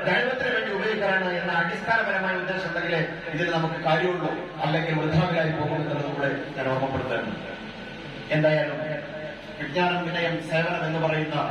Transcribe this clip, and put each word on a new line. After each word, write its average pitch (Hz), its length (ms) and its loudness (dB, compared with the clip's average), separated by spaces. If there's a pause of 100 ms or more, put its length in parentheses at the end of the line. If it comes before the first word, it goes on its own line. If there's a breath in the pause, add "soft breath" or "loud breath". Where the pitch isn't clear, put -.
ദൈവത്തിന് 247 520 2
വേണ്ടി 214 200 0
ഉപയോഗിക്കാനാണ് 190 580 2
എന്ന 175 180 -2
അടിസ്ഥാനപരമായ 190 840 2
ഉദ്ദേശം 185 320 -2
ഉണ്ടെങ്കിലേ 170 400 0 (200)
ഇതിന് 160 220 0
നമുക്ക് 160 260 0
കാര്യമുള്ളൂ, 160 840 0
അല്ലെങ്കിൽ 160 320 2
വൃഥാവിലായി 160 580 4
പോകുമെന്നുള്ളത് 147 640 -2
കൂടെ 139 280 -2 (140)
ഞാൻ 131 120 0
ഓർമ്മപ്പെടുത്തുന്നു. 131 680 0 (960)
എന്തായാലും 151 460 4 (880)
വിജ്ഞാനം, 175 420 2
വിനയം, 165 440 -2
സേവനം 165 360 2
എന്ന് 156 140 0
പറയുന്ന 156 360 0 (160)